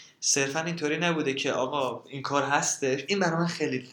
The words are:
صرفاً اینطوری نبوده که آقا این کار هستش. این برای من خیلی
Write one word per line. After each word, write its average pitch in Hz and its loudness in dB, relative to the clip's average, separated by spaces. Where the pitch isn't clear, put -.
صرفاً 139 2
اینطوری 165 -2
نبوده 160 2
که 135 -2
آقا 127 -2
این 131 -10
کار 139 2
هستش. 139 0
این 202 0
برای 170 2
من 170 2
خیلی 131 -2